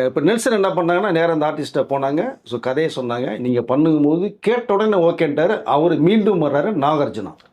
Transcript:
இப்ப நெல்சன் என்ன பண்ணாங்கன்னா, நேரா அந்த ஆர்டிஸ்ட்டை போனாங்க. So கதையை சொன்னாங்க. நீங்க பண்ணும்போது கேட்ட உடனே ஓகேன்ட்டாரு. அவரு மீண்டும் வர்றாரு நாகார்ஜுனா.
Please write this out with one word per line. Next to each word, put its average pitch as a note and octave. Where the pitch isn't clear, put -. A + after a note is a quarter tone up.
இப்ப C3
நெல்சன் A3+
என்ன G3
பண்ணாங்கன்னா, F3
நேரா E3
அந்த D#3
ஆர்டிஸ்ட்டை D3+
போனாங்க. C#3+
So A#2
கதையை C3+
சொன்னாங்க. A#2+
நீங்க B2
பண்ணும்போது D3+
கேட்ட A#3+
உடனே G#3
ஓகேன்ட்டாரு. E3+
அவரு D#3
மீண்டும் G3
வர்றாரு D3+
நாகார்ஜுனா. C3